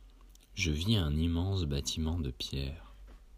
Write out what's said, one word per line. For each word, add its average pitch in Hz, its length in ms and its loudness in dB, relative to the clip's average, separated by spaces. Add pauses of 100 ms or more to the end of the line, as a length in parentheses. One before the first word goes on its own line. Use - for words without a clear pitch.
(540)
je 80 160 0
vis 87 260 4
un 76 200 4
immense 87 480 2
bâtiment 78 540 0
de 71 120 -2
pierre. - 640 -6 (440)